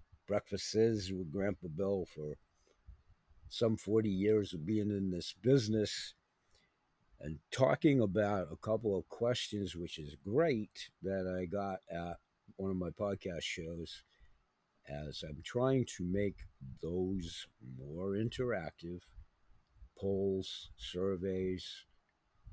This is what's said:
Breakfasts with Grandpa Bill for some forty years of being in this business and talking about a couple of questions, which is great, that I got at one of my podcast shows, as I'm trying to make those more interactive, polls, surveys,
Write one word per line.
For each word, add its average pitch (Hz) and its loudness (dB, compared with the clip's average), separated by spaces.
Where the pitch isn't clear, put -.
Breakfasts 104 2
with 92 -4
Grandpa 95 -2
Bill 95 0
for 76 -6
some 110 2
forty 110 2
years 101 4
of 78 -6
being 104 2
in 98 0
this 90 -4
business 110 4
and 78 -8
talking 135 6
about 101 2
a 82 -8
couple 107 0
of 87 -4
questions, 107 -2
which 85 -8
is 76 -10
great, 117 0
that 92 0
I 92 -2
got 95 -2
at 85 -4
one 95 -2
of 95 0
my 90 -2
podcast 95 -4
shows, 85 -6
as 73 -8
I'm 76 -8
trying 131 4
to 90 -4
make 95 0
those 90 -2
more 80 -6
interactive, 98 -2
polls, 98 0
surveys, 92 -2